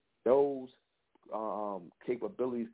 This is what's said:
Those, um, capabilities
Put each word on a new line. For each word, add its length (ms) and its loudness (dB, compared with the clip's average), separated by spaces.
Those, 440 4
um, 580 -4
capabilities 680 -2